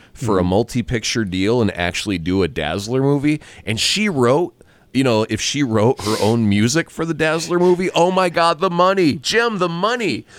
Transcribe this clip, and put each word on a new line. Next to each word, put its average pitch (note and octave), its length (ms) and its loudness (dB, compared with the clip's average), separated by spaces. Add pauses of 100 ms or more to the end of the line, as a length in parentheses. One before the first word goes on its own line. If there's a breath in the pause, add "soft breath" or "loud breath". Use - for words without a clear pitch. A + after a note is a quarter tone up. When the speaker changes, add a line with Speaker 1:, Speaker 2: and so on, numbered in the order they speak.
(140 soft breath)
Speaker 1:
for G#2+ 220 -2
Speaker 2:
Mm-hmm. F2+ 100 2
Speaker 1:
a - 20 0
multi-picture A#2 760 -2
deal F#2+ 340 0
and G#2 160 2
actually F2+ 400 -4
do F2+ 260 0
a E2+ 60 0
Dazzler G2 540 -4
movie. C#3+ 360 0 (280 loud breath)
And A2 120 -4
she G#3+ 300 -2
wrote, C#3+ 460 0 (400 soft breath)
you C3 100 2
know, A2 240 2
if G#2+ 140 -4
she C#3+ 200 -2
wrote A2 380 2
her G#2 220 -2
own A2+ 260 2
music A#2+ 400 2
for - 160 -8
the E3 80 -4
Dazzler D#3+ 460 0
movie, F3+ 360 2
oh E3+ 160 4
my F#3 200 2
God, E3+ 300 0
the F#3 100 0
money, F3+ 460 2
Jim, A3 420 -2
the F3 100 0
money. F3 560 -4 (140 loud breath)